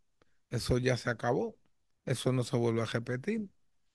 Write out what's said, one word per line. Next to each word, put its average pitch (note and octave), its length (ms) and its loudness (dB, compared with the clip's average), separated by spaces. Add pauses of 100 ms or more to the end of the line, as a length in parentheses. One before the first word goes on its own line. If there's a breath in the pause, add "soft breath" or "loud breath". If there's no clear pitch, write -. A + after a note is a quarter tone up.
(500)
eso B2 280 2
ya B2 180 2
se B2 140 -2
acabó, C#3 480 0 (480)
eso C3 260 0
no B2+ 120 2
se B2+ 120 -2
vuelve A#2 260 2
a A2 40 -2
repetir. B2+ 640 -4 (460)